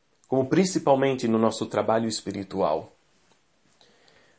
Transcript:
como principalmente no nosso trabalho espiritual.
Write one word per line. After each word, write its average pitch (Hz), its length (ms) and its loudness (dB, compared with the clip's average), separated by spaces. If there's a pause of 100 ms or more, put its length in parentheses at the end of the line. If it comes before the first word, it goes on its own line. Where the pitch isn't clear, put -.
(280)
como 131 220 0
principalmente 139 760 2
no 113 100 2
nosso 110 300 0
trabalho 110 420 0
espiritual. 95 840 -4 (1500)